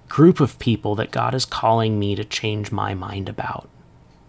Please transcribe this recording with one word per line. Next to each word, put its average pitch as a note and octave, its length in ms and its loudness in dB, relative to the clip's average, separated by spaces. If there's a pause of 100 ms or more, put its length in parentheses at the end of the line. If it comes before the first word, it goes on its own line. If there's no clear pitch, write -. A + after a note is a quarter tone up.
group E3+ 300 6
of C3 180 0
people G#2+ 380 0
that G#2+ 160 -4
God A#2+ 240 -2
is B2+ 100 -2
calling A2+ 540 0
me G2+ 160 0
to G#2 100 -4
change G#2 460 -4
my G2+ 240 -2
mind F#2+ 340 -8
about? - 400 -10 (600)